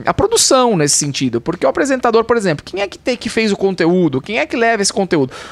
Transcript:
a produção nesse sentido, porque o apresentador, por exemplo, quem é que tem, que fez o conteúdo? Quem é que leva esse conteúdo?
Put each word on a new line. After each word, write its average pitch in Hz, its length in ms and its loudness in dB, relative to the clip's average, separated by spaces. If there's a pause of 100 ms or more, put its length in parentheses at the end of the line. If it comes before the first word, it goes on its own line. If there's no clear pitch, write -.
a - 80 0
produção 254 640 2
nesse 147 180 2
sentido, 131 460 -2
porque 175 240 -4
o 269 40 4
apresentador, 254 540 0
por 233 140 2
exemplo, 185 280 -2
quem - 160 -6
é 277 60 -4
que - 100 -14
tem, 247 200 -4
que - 120 -8
fez 220 220 0
o 196 60 -2
conteúdo? 175 640 2
Quem - 180 -4
é 302 60 0
que 311 100 -6
leva 233 260 2
esse 240 120 -2
conteúdo? 170 400 0 (180)